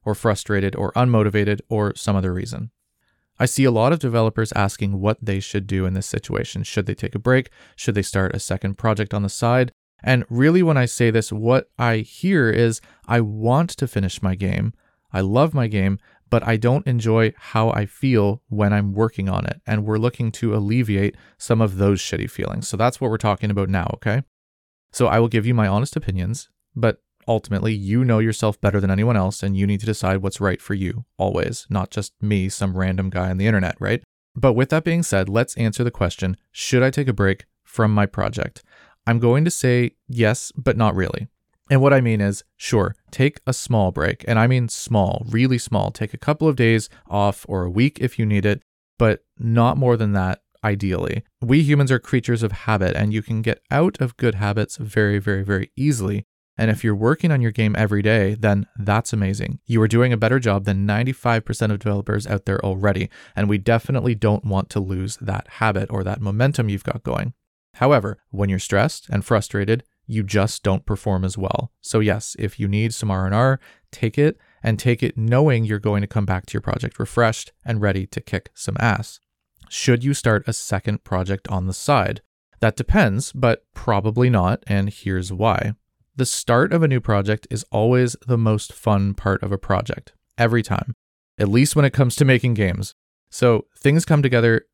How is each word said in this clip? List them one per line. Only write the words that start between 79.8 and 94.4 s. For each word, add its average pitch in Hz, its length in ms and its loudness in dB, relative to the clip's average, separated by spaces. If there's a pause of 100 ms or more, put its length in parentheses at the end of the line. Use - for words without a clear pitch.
you 139 100 0
start 110 320 0
a 113 80 -4
second - 520 -4
project 95 420 -4
on 92 180 -4
the 92 80 -4
side? 107 480 -2 (380)
That 110 160 2
depends, 120 560 2
but 123 420 0
probably 110 560 0
not, 98 380 2
and 101 220 0
here's 92 420 -6
why. 104 420 0 (420)
The 131 100 0
start 131 480 0
of 165 100 2
a 156 60 4
new 127 100 2
project 104 500 0
is 107 220 -6
always 120 460 2 (100)
the 123 100 2
most 110 360 0
fun 101 400 0
part 98 280 -2
of 98 120 -4
a 98 40 -2
project, - 540 -4 (260)
every 117 240 2
time, - 320 -4 (460)
at 104 80 2
least 123 280 4
when 147 100 6
it 131 80 0
comes 127 240 2
to 143 80 4
making 123 300 2
games. 98 380 -2 (400)
So 117 320 2 (120)
things 151 260 2
come 147 180 2
together 117 520 2